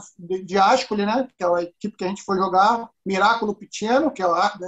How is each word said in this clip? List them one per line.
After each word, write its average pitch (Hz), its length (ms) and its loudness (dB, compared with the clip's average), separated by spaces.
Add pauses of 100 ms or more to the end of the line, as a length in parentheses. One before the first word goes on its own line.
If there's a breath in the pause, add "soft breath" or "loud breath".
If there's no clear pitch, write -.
(200)
de, 185 240 -6
de 180 140 -2
Ascoli, 208 480 2
né, 254 220 -2 (100)
que 180 60 -6
é 175 40 0
a 175 160 0
equipe - 340 -10
que - 60 -6
a 180 60 -2
gente 202 140 -8
foi 196 140 -2
jogar, 196 520 2 (160)
Miracolo 208 500 0
Piceno, 247 560 -2
que 190 100 -10
é 185 40 0
a, 180 280 0 (140)